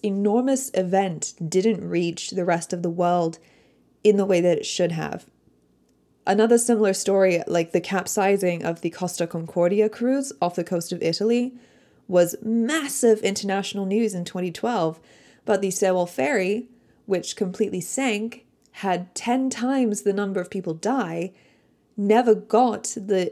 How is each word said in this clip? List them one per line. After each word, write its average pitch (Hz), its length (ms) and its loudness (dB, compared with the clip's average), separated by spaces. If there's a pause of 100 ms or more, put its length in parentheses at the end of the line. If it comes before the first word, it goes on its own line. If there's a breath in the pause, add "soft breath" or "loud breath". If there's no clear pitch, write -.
enormous 214 680 0
event 185 600 -2 (140)
didn't 185 400 0
reach 170 420 -2
the 185 140 -4
rest 170 280 -2
of 175 120 -4
the 175 60 -2
world 175 500 0 (640 soft breath)
in 208 140 6
the 202 60 2
way 190 160 4
that 175 180 4
it - 80 -6
should 170 260 -2
have. 160 340 -8 (1040)
Another 220 300 6
similar 220 340 2
story, 190 560 2
like 170 240 0
the 175 80 2
capsizing 185 840 0
of 165 180 -4
the 170 80 -4
Costa 170 360 -4
Concordia 175 600 0
cruise 262 520 -2
off 175 140 -2
the 180 80 -4
coast 170 300 -6
of 175 100 -8
Italy, 233 520 0 (540 loud breath)
was 175 340 2
massive 233 800 0
international 196 640 -4
news 208 280 0
in 175 100 -6
twenty 180 280 -6
twelve, 170 480 -2 (440 soft breath)
but 196 160 2
the 196 80 0
Sewol 180 400 0
ferry, 233 600 -2 (360 soft breath)
which 180 320 -4
completely 185 440 -2
sank, 226 640 -4 (260)
had 180 420 -4
ten 262 360 -2
times 247 520 0
the 202 100 2
number 196 280 -2
of 180 100 -8
people 180 240 -6
die, 180 580 -4 (640 soft breath)
never 214 380 6
got 220 600 2
the 190 360 0